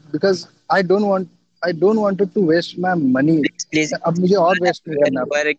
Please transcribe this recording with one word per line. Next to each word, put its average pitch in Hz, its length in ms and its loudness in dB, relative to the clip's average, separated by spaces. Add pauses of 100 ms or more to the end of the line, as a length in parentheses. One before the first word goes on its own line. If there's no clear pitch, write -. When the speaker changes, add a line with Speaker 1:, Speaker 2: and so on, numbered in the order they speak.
(160)
Speaker 1:
Because 185 220 0 (360)
I 190 100 2
don't 190 220 2
want 190 220 -2 (360)
I 175 80 0
don't 185 300 2
wanted 196 320 -2
to 214 80 0
waste 165 360 0
my 180 180 -2
money। 143 480 2
Speaker 2:
Please, - 280 -6
please। 156 220 -2 (160)
Speaker 1:
अब 170 100 -2
मुझे 185 160 2
और 180 280 2
वेस्ट 175 240 -2
नहीं 156 160 -6
करना। 131 200 0
Speaker 2:
You 143 180 -6
are 151 180 -2